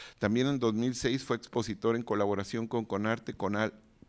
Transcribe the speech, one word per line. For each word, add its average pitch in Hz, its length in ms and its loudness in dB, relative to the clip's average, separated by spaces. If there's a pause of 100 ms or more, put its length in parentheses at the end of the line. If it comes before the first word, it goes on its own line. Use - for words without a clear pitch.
(200)
También 117 280 4
en 139 120 0
dos 113 140 4
mil 120 220 0
seis 131 280 0
fue 120 140 0
expositor 113 580 0
en 117 80 -2
colaboración 104 640 0
con 113 160 -2
Conarte, 107 520 -2
Conal-, 101 380 0 (360)